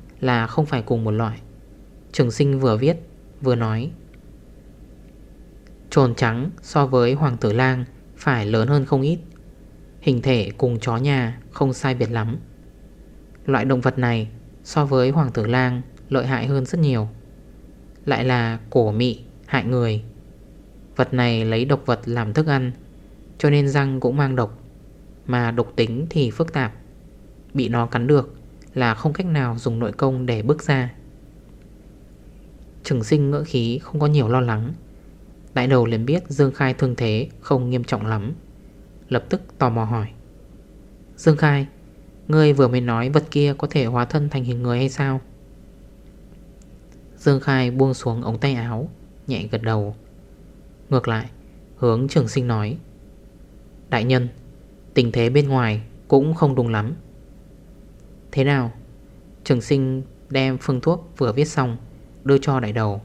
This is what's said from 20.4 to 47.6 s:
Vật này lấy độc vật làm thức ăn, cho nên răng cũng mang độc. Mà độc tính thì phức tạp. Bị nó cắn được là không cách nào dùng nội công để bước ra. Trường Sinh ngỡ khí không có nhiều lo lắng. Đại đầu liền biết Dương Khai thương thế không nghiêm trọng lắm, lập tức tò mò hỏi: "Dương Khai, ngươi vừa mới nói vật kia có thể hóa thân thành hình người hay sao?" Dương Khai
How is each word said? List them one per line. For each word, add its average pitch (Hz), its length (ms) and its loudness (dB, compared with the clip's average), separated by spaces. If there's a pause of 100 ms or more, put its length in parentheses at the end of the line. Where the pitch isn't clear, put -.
Vật - 180 0
này 117 300 0
lấy 113 200 0
độc 139 220 -2
vật 117 180 0
làm 117 280 -4
thức 156 140 2
ăn, 131 260 0 (680)
cho 147 120 2
nên 143 180 4
răng 135 320 0
cũng 127 160 0
mang 135 200 0
độc. 113 220 -2 (680)
Mà 120 240 0
độc 117 260 -2
tính 117 340 -2
thì 135 200 0
phức 165 220 -4
tạp. 123 200 -2 (840)
Bị 123 140 0
nó 117 180 0
cắn 120 200 -2
được 143 280 2 (400)
là 120 200 0
không 147 180 -2
cách 180 140 -4
nào 131 320 0
dùng 117 200 -2
nội 110 140 -2
công 131 340 -2
để 113 160 0
bước 147 200 0
ra. 127 320 -2 (1900)
Trường 120 220 -2
Sinh 143 260 2
ngỡ 147 140 -2
khí 120 340 -2
không - 220 -6
có 147 60 2
nhiều 147 220 4
lo 127 120 2
lắng. 117 320 -2 (840)
Đại 127 120 0
đầu 127 200 4
liền 117 200 -2
biết 170 220 0
Dương 139 240 2
Khai 131 220 -2
thương 127 220 -2
thế 110 320 -2 (120)
không 123 300 -2
nghiêm 123 140 -2
trọng 107 220 -4
lắm, 110 280 -4 (760)
lập 123 200 -2
tức - 140 -2 (160)
tò 127 120 2
mò 113 140 -2
hỏi: 110 240 -4 (1080)
"Dương 156 200 4
Khai, 143 300 2 (640)
ngươi 151 240 6
vừa 135 160 6
mới 123 120 2
nói 120 300 0
vật 151 200 2
kia 143 280 2
có 147 120 -4
thể 139 140 0
hóa 120 200 0
thân 147 240 -2
thành 135 160 -4
hình 120 180 -4
người 120 160 0
hay 135 100 2
sao?" 135 320 -2 (2000)
Dương 139 240 2
Khai 131 300 0